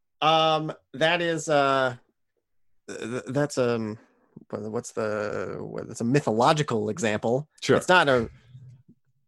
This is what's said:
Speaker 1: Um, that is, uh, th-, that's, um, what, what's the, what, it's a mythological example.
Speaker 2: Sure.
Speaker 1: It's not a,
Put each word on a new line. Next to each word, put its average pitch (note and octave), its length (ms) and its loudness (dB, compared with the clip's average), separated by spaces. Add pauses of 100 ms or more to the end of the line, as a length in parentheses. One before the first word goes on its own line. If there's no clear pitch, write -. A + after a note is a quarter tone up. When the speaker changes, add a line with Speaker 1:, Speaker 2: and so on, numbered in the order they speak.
(220)
Speaker 1:
Um, D#3 520 2 (200)
that D#3+ 280 0
is, E3 260 -4
uh, C3+ 480 2 (920)
th-, A2+ 380 -8
that's, C#3+ 320 -2
um, A2+ 380 -2 (520)
what, G#2 140 -10
what's A2 280 -8
the, G#2 680 -6
what, - 300 -10
it's - 120 -12
a C3+ 40 -2
mythological B2 840 2
example. A2 580 -2 (140)
Speaker 2:
Sure. - 160 4
Speaker 1:
It's - 100 -2
not F3 220 6
a, B2 200 2 (1000)